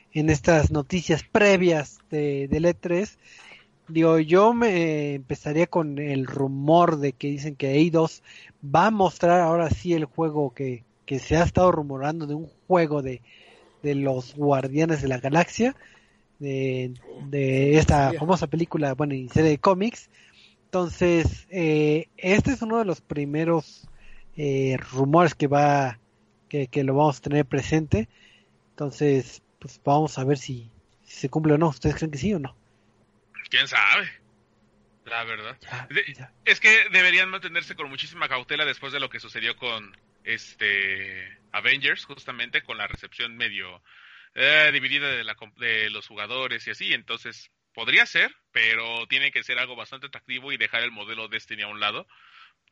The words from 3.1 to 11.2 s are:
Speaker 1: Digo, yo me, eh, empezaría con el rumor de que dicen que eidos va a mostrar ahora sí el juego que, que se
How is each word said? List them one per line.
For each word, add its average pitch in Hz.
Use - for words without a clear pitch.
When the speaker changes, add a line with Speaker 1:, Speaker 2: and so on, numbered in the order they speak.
Speaker 1:
Digo, 160
yo 190
me, 233
eh, 156
empezaría 147
con 151
el 139
rumor 139
de 139
que -
dicen 143
que 135
eidos 160
va 156
a 220
mostrar 180
ahora 165
sí 175
el 160
juego 151
que, 127
que 135
se 151